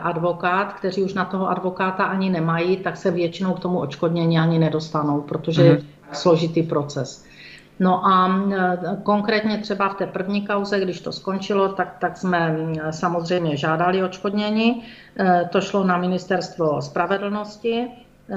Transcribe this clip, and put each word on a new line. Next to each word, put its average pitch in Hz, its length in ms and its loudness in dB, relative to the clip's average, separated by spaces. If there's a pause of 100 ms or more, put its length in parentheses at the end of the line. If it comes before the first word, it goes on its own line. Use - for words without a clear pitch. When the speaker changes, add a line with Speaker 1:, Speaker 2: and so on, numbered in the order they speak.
Speaker 1:
advokát, 175 720 0
kteří 190 300 -2
už 185 120 -2
na 185 100 0
toho 190 240 -2
advokáta 185 560 -2
ani 190 260 0
nemají, 170 460 2
tak 175 200 -4
se 190 140 0
většinou 175 440 0
k 165 60 -10
tomu 180 180 -2
odškodnění 165 600 0
ani 165 200 4
nedostanou, 151 600 0
protože - 420 2
je - 100 10
Speaker 2:
Mhm. 147 100 4 (300)
Speaker 1:
složitý 165 500 2
proces. 147 640 -4 (560)
No 185 260 4
a, 185 200 6
ehm, 185 760 0
konkrétně 214 560 0
třeba 196 300 -2
v 196 60 -10
té 190 120 -2
první 202 400 -4
kauze, 202 340 0
když 180 200 -4
to - 120 -8
skončilo, 196 560 -2
tak, 190 300 -6
tak 247 180 -2
jsme, 180 220 0
ehm, 160 540 -2
samozřejmě 170 640 -2
žádali 170 460 0
odškodnění. 214 800 0 (340)
Ehm, 180 320 4
to 190 120 0
šlo 190 240 0
na 180 140 2
Ministerstvo 180 840 -2
spravedlnosti. 208 1080 -2 (480)